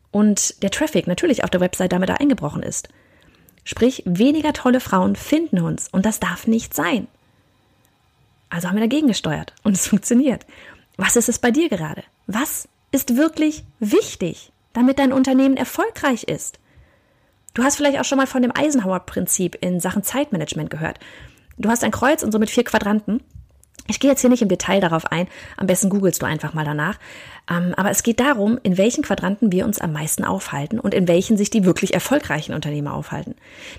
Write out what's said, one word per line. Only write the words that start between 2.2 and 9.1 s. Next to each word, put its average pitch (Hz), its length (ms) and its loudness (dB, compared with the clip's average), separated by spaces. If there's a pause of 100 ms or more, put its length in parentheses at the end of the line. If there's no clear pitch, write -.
ist. - 240 -8 (800)
Sprich, - 400 0
weniger 285 480 2
tolle 254 260 2
Frauen 190 380 0
finden 302 420 0
uns 165 300 -4
und 190 160 0
das 220 160 -2
darf 180 260 -4
nicht 226 260 0
sein. 294 360 -2 (1400)
Also 175 200 -4
haben 190 60 0
wir 214 60 2
dagegen 269 260 2
gesteuert 156 460 -2 (100)